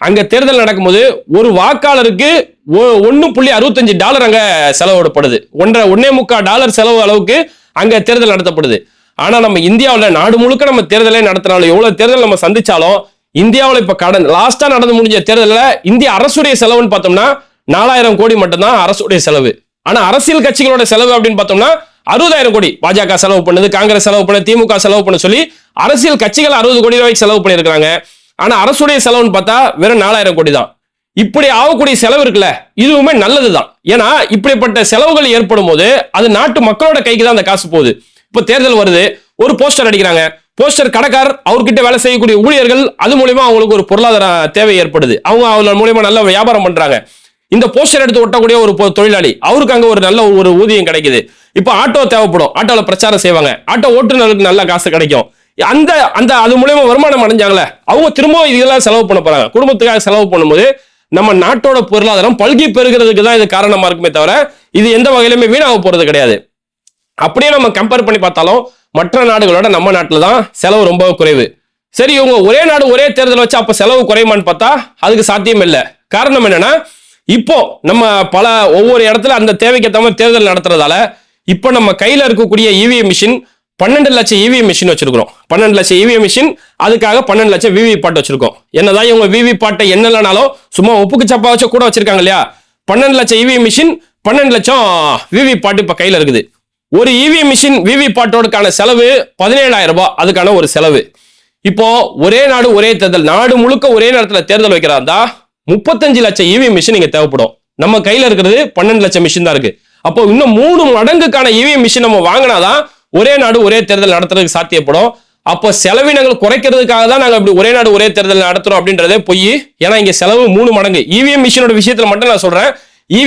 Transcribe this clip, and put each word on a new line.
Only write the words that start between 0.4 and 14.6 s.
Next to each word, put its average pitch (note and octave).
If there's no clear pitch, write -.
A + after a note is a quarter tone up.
நடக்கும்போது F#3+
ஒரு A#3
வாக்காளருக்கு B3+
ஒ-, A#3+
ஒண்ணு C#4+
புள்ளி C4
அறுபத்தஞ்சு A#3
டாலர் B3
அங்க A3
செலவிடப்படுது. D#3+
ஒன்றரை, A3+
ஒண்ணே B3
முக்கால் A#3
டாலர் A3+
செலவு A3+
அளவுக்கு G#3
அங்க A3
தேர்தல் A#3
நடத்தப்படுது. D#3
ஆனா G3
நம்ம G#3
இந்தியாவுல A3+
நாடு G#3
முழுக்க C4
நம்ம A#3+
தேர்தலே A3
நடத்தினாலும் F#3
எவ்வளவு G#3
தேர்தல் A#3+
நம்ம G3+
சந்திச்சாலும் G3
இந்தியாவுல B3
இப்ப F#3
கடன்-, F3+
லாஸ்டா C4